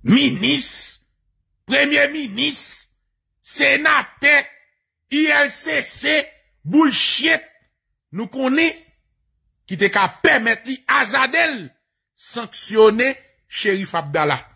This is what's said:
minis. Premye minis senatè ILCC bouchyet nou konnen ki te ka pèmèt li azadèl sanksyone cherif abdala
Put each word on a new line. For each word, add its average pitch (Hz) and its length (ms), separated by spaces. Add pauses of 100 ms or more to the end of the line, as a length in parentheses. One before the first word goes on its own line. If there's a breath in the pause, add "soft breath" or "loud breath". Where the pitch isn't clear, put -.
minis. 254 920 (680)
Premye 285 400
minis 285 520 (840)
senatè 285 880 (800)
ILCC 294 920 (600)
bouchyet 294 800 (680)
nou 190 200
konnen 269 400 (960)
ki 190 80
te 196 160
ka 202 140 (140)
pèmèt 233 440
li 262 220
azadèl 262 720 (600)
sanksyone 220 920 (420)
cherif 196 440
abdala 147 400 (200)